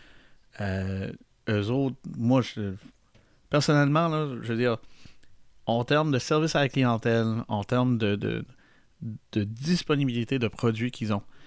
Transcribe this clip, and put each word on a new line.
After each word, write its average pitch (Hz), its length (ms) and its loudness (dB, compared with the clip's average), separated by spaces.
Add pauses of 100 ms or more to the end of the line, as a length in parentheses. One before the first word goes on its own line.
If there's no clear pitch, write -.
(600)
Euh, 95 500 -4 (380)
eux 104 220 0
autres, 131 260 -2 (200)
moi, 120 240 4
je, 104 340 -4 (760)
personnellement, 147 580 4
là, 156 200 -2 (140)
je 117 100 -4
veux 113 40 -2
dire, 120 200 2 (880)
en 117 160 2
termes 151 300 2
de 123 80 2
service 156 340 2
à 151 60 2
la 139 80 2
clientèle, 113 800 2
en 104 160 -2
termes 123 340 2
de, 104 160 2
de, 107 300 -2 (880)
de 110 100 0
disponibilité 135 960 -2
de 117 80 2
produits 117 460 -2
qu'ils 107 200 -4
ont, 101 100 0 (240)